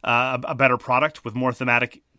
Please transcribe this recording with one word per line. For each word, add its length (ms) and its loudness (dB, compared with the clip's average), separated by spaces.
uh, 400 0
a, 80 -6
a 40 -6
better 220 4
product 460 0
with 100 -10
more 200 0
thematic 480 -2